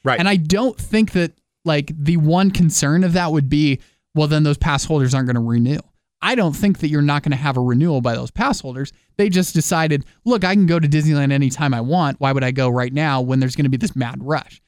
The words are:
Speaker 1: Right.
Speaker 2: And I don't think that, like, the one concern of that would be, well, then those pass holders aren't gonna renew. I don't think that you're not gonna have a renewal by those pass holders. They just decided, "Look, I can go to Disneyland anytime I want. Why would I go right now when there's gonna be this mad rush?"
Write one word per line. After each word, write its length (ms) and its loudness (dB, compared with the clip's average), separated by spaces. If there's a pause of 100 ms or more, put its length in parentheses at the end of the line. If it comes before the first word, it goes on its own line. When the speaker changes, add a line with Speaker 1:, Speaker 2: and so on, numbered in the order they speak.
Speaker 1:
Right. 160 0
Speaker 2:
And 100 2
I 60 2
don't 420 0
think 360 0
that, 200 -2 (320)
like, 320 -2
the 200 0
one 340 4
concern 520 2
of 100 0
that 180 0
would 180 0
be, 300 2 (340)
well, 140 2
then 160 2
those 160 0
pass 260 -2
holders 300 0
aren't 100 0
gonna 160 -2
renew. 380 0 (420)
I 140 0
don't 200 0
think 260 0
that 80 -2
you're 120 0
not 220 0
gonna 120 -2
have 220 -2
a 40 0
renewal 400 2
by 120 -2
those 160 -6
pass 300 -2
holders. 340 -10 (240)
They 120 2
just 260 0
decided, 500 0 (180)
"Look, 200 0
I 100 0
can 140 4
go 120 2
to 80 2
Disneyland 440 2
anytime 420 0
I 80 -4
want. 380 -2
Why 120 0
would 120 0
I 80 0
go 180 0
right 240 -2
now 280 0
when 180 0
there's 160 -2
gonna 140 0
be 80 0
this 180 -6
mad 280 -6
rush?" 440 -6